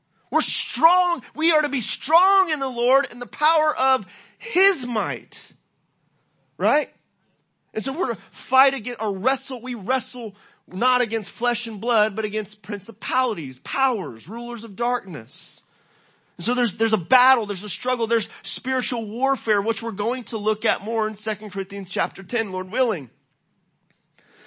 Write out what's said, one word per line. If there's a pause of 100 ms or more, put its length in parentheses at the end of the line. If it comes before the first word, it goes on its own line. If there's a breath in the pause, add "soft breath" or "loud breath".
(280)
We're
strong. (140 loud breath)
We
are
to
be
strong
in
the
Lord
and
the
power
of (320 loud breath)
his
might. (1160)
Right? (840)
And
so
we're
to (120)
fight
against,
or
wrestle,
we
wrestle (320 soft breath)
not
against
flesh
and
blood,
but
against
principalities,
powers,
rulers
of
darkness. (760 soft breath)
And
so
there's,
there's
a
battle,
there's
a
struggle,
there's (140 loud breath)
spiritual
warfare,
which
we're
going
to
look
at
more
in
Second
Corinthians
chapter
ten,
Lord
willing. (1400 loud breath)